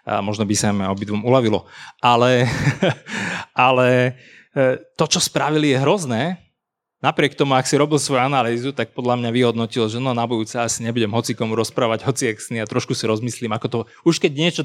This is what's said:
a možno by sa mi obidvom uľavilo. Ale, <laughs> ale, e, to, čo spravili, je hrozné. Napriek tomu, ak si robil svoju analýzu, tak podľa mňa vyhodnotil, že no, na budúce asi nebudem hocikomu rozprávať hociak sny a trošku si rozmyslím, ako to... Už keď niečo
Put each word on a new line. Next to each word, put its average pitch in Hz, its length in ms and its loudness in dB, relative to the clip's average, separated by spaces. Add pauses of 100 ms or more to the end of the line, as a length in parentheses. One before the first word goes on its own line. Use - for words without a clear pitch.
a 107 160 -2
možno 104 240 -2
by 104 80 2
sa 104 160 0
mi 101 160 -2
obidvom 101 360 -4
uľavilo. 120 440 2 (320)
Ale, 123 480 4 (520)
<laughs> - 680 -2
ale, 127 480 4 (400)
e, 131 240 2 (160)
to, 160 80 2
čo 160 160 0
spravili, 147 560 0
je 131 60 2
hrozné. 151 680 -2 (500)
Napriek 139 320 -2
tomu, 139 240 2
ak 131 80 2
si 139 160 0
robil 151 160 2
svoju 139 240 0
analýzu, 127 560 -2
tak 113 160 -6
podľa 123 240 -2
mňa 120 160 -4
vyhodnotil, 117 560 0
že 110 80 -6
no, 127 160 -4
na 117 160 -2
budúce 117 320 -4
asi 117 240 -4
nebudem 117 240 -2
hocikomu 113 480 -2
rozprávať 113 480 -2
hociak 123 320 -2
sny 117 240 -8
a 107 80 -6
trošku - 240 -4
si 123 160 -4
rozmyslím, 110 480 -2
ako 113 160 -6
to... 120 60 -2 (260)
Už 165 160 2
keď 160 160 2
niečo 165 280 0